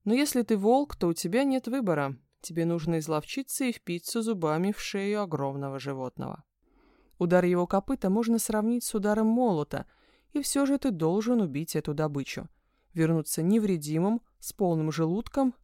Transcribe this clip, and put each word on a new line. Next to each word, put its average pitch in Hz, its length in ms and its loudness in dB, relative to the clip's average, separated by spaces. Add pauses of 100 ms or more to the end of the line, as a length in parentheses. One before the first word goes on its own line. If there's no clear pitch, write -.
Но 202 100 2
если 269 280 2
ты 220 160 2
волк, 247 380 2
то - 120 0
у 170 60 2
тебя 190 300 0
нет 262 240 0
выбора. 160 500 0 (240)
Тебе 165 240 -4
нужно 170 340 0
изловчиться 160 680 -4
и 240 60 0
впиться 180 500 -6
зубами 180 500 0
в - 80 -6
шею 208 420 -4
огромного 139 580 -4
животного. 131 640 -8 (760)
Удар 175 260 4
его 175 220 2
копыта 196 420 0
можно 226 300 2
сравнить 220 440 0
с - 120 -6
ударом 214 320 2
молота, 196 580 0 (480)
и 294 80 -2
всё 277 240 2
же 277 140 2
ты 277 100 0
должен 208 500 2
убить 156 360 -2
эту 151 180 -2
добычу. 147 560 -4 (460)
Вернуться 160 480 2
невредимым, 185 800 2 (180)
с - 140 -12
полным 160 380 0
желудком, 190 640 0 (100)